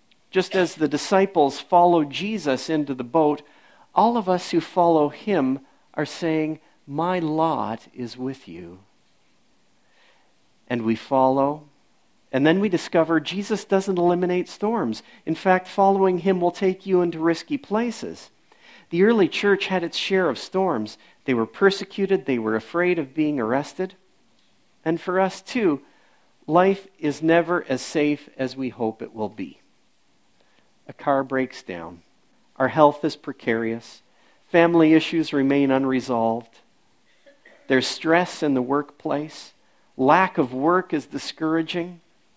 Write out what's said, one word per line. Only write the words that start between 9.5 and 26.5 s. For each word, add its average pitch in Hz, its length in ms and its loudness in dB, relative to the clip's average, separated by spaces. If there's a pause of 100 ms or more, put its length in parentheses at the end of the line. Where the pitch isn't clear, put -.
And 120 140 -4
we 113 120 0
follow, 139 720 0 (640)
and 131 160 2
then 175 140 4
we 208 80 0
discover 165 500 0
Jesus 196 460 -6
doesn't 190 340 0
eliminate 175 500 0
storms. 202 540 -6 (220)
In 160 100 -4
fact, 185 320 2
following 190 520 2
him 185 220 0
will 175 120 2
take 190 340 -4
you 185 160 2
into 170 160 -2
risky 160 380 -2
places. 208 720 -6 (600)
The 170 120 2
early 208 260 4
church 196 380 0
had 185 160 0
its 165 140 -6
share 190 320 0
of 123 100 -2
storms. 156 600 -2 (260)
They 135 100 0
were 113 120 0
persecuted. 196 800 0
They 127 120 0
were 110 160 -2
afraid 170 440 -2
of 135 160 -8
being 151 260 -2
arrested. 143 540 -4 (920)
And 160 160 -2
for 185 180 -2
us, 190 220 0
too, 175 420 -2 (640)
life 185 400 2 (120)